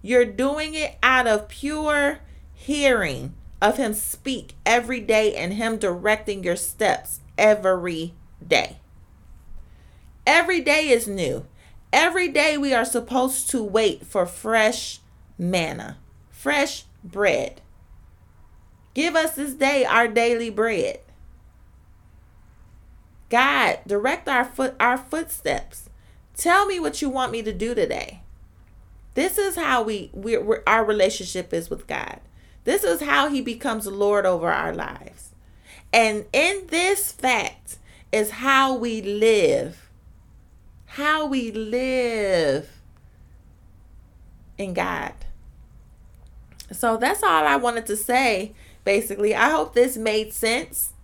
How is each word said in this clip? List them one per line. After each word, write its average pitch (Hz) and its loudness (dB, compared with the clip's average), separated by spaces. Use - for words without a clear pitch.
You're 247 4
doing 285 -2
it 302 -6
out 254 4
of 214 0
pure 294 -2
hearing 202 0
of 208 4
him 226 -2
speak - -8
every 240 0
day 220 2
and 175 -4
him 220 -2
directing 202 -2
your 180 0
steps - -2
every 185 2
day. 156 0
Every 339 4
day 294 2
is 233 4
new. 190 -4
Every 349 2
day 302 2
we 285 0
are 240 2
supposed 254 -2
to 240 -2
wait 208 0
for 180 -2
fresh 220 0
manna, 175 -4
fresh 285 -2
bread. 175 0
Give 320 -2
us 320 2
this 277 -6
day 269 2
our 233 4
daily 233 0
bread. 202 -2
God, 254 2
direct 214 -2
our 254 2
foot, 262 -4
our 247 2
footsteps. - -6
Tell 381 2
me 381 -4
what 302 -4
you 285 -2
want 254 -2
me 226 -6
to 214 -6
do 214 -4
today. - -4
This 359 0
is 392 -2
how 269 0
we, 208 -4
we, 208 -2
we're, - -2
our 220 4
relationship 196 -2
is 170 -4
with - -10
God. - -8
This 349 2
is 339 0
how 285 2
he 277 0
becomes 226 -6
Lord 202 2
over 170 0
our 165 -2
lives. - -12
And 220 2
in 359 0
this 370 0
fact - -4
is 214 0
how 262 2
we 226 -4
live. 190 2
How 302 0
we 254 -2
live 214 -2
in 190 -6
God. 175 -4
So 180 0
that's 330 0
all 330 4
I 285 4
wanted 233 -2
to 208 -4
say, 220 0
basically. 202 2
I 247 4
hope 311 0
this 254 4
made 214 -2
sense. - -2